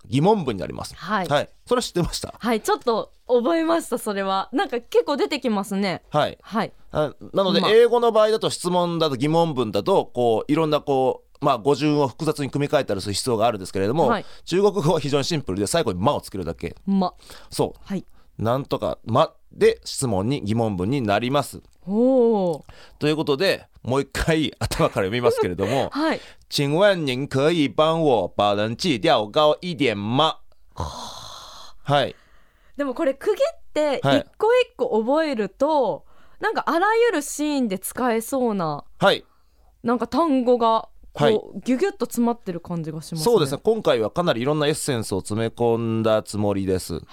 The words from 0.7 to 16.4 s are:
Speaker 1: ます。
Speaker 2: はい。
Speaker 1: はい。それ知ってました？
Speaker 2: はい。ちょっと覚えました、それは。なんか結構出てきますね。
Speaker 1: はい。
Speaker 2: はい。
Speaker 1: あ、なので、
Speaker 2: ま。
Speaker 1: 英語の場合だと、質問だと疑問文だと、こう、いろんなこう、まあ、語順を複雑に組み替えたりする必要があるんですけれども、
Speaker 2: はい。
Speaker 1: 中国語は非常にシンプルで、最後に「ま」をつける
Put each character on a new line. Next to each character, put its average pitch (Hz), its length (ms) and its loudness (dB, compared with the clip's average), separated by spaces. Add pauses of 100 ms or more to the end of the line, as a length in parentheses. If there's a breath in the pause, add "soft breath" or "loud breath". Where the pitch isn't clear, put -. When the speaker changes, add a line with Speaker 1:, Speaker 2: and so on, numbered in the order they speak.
Speaker 1:
ま - 100 -10
す。 - 100 -14
Speaker 2:
は 185 300 -4
い。 - 20 -6
Speaker 1:
は 147 140 2
い。 104 80 -4 (180)
そ 247 80 0
れ 247 80 2
知 - 80 -8
っ - 40 -16
て 175 80 2
ま - 100 -2
し - 80 -8
た？ - 180 -10
Speaker 2:
は 233 160 -2
い。 214 60 -2
ち - 100 -4
ょ 415 60 2
っ 277 40 -14
と 220 320 -2 (140)
覚 247 300 2
え 330 80 0
ま 330 160 0
し - 80 -10
た、 254 80 -2
そ 220 160 -6
れ 196 100 -2
は。 190 300 -2
な 370 140 0
ん - 20 -12
か 240 100 -4
結 453 260 0
構 285 120 -2
出 359 120 0
て 285 120 -4
き 254 80 -2
ま 202 160 -2
す 202 100 -6
ね。 190 360 -2
Speaker 1:
は 139 180 2
い。 73 140 -10
Speaker 2:
は 202 220 -4
い。 - 80 -8 (200)
Speaker 1:
あ、 151 220 -2 (180)
な 190 120 0
の 185 100 0
で、 202 80 2
Speaker 2:
ま。 180 80 0
Speaker 1:
英 233 160 8
語 233 120 2
の 233 140 4
場 214 120 4
合 220 60 2
だ 220 80 0
と、 175 120 -2
質 - 180 -6
問 175 300 0
だ 160 100 2
と 135 80 -2
疑 135 120 0
問 165 260 2
文 117 180 -2
だ 101 100 0
と、 180 220 2 (100)
こ 117 320 2
う、 143 60 -2
い - 20 4
ろ 160 120 2
ん 151 40 -2
な 147 120 0
こ 131 400 0 (180)
う、 - 40 -4
ま 143 80 4
あ、 120 60 0
語 139 160 2
順 147 260 2
を 135 80 2
複 - 180 -8
雑 147 180 -2
に 123 60 -6
組 143 160 -2
み - 20 -14
替 143 120 2
え - 40 -2
た 104 100 -4
り 95 60 -4
す 92 80 -8
る 101 60 -4
必 - 140 -4
要 117 100 2
が 110 80 2
あ 123 60 2
る 107 60 -8
ん - 20 -10
で 90 60 -8
す - 60 -12
け 98 80 -4
れ 95 60 0
ど 117 80 0
も、 156 140 4
Speaker 2:
は 220 120 0
い。 - 40 -12 (200 loud breath)
Speaker 1:
中 180 160 0
国 202 120 4 (100)
語 156 100 2
は 160 80 0
非 143 80 -4
常 143 100 2
に 135 60 0
シ - 120 -2
ン 110 40 -2
プ 98 140 -6
ル 95 40 -2
で、 101 80 0
最 - 160 0
後 107 100 -2
に 90 60 -6
「ま」 127 160 2
を 98 60 -4
つ - 100 -14
け 107 80 -10
る 90 60 -6